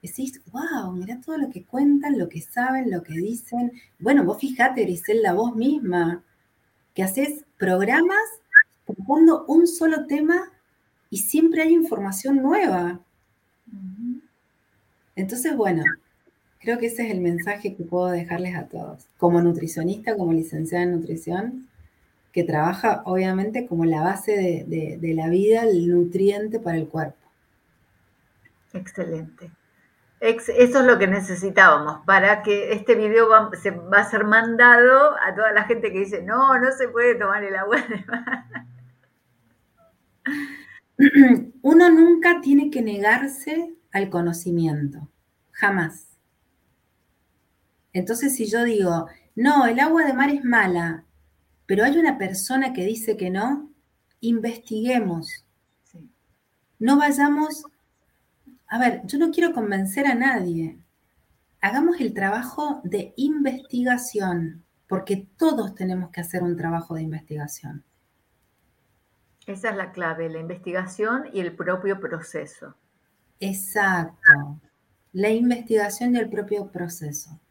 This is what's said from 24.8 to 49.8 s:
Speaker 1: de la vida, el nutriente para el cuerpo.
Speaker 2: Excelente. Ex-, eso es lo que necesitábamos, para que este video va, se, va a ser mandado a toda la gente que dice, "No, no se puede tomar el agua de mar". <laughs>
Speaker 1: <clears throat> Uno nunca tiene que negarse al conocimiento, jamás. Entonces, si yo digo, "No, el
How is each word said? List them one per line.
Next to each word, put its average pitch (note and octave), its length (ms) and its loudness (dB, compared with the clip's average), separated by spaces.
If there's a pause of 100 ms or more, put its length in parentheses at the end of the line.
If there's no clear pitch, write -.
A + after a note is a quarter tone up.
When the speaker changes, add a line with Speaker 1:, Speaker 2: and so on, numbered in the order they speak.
Speaker 1:
de E3 160 -4
la D#3+ 140 -2
vida, G#3 360 4
el F3 260 2
nutriente G3 720 0
para E3 180 -4
el D#3 100 -6
cuerpo. D#3+ 300 -6 (1500)
Speaker 2:
Excelente. E3 800 -12 (680)
Ex-, A3+ 300 0
eso B3 300 6
es B3+ 60 6
lo A#3+ 120 6
que G3 80 4
necesitábamos, F#3 1000 4
para G3 360 4
que G3+ 300 0
este G#3+ 220 4
video G#3+ 340 4
va, A3 220 6 (100)
se, G3 120 -2
va F3+ 280 2
a G#3 100 -2
ser G3+ 140 0
mandado A#3+ 880 6 (120)
a - 80 -2
toda G#3+ 180 0
la G#3 120 2
gente G#3+ 280 -2
que F#3+ 80 -4
dice, G3 220 -6
"No, B3+ 360 2
no B3+ 140 2
se C4 160 -4
puede A#3 280 2
tomar G3+ 280 -2
el G3 120 -6
agua G3+ 260 0
de A#3 240 -8
mar". B3 400 -8
<laughs> - 200 -16 (2250)
Speaker 1:
<clears throat> C4+ 640 6
Uno E4 280 8
nunca E4+ 500 6
tiene C#4+ 300 2
que C4 120 -4
negarse B3+ 920 -2 (180)
al G3 180 -2
conocimiento, E3 960 -4 (440)
jamás. F#3 540 -2 (1900)
Entonces, A#3 440 -2
si A3 100 -4
yo A3+ 180 0
digo, F#3 440 0 (280)
"No, C4+ 300 4
el A#3 140 0